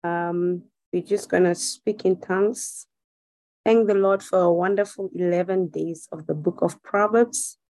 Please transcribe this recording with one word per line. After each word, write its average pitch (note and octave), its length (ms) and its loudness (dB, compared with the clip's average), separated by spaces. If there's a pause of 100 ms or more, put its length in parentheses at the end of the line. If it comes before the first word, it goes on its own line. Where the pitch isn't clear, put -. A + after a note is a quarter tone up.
Um, F3 600 -2 (280)
we're F3 120 -2
just G3+ 260 -4
gonna F3+ 240 4
speak - 500 -6
in F#3 160 2
tongues. - 680 -4 (760)
Thank A3 240 4
the G#3 60 2
Lord G3 300 2
for F#3 160 0
a F3 120 4
wonderful F#3+ 640 0
eleven F3+ 540 0
days D#3+ 440 -8
of D#3+ 140 -12
the D#3+ 80 -4
book D3+ 300 -2
of - 180 -4
Proverbs. A3 760 0 (120)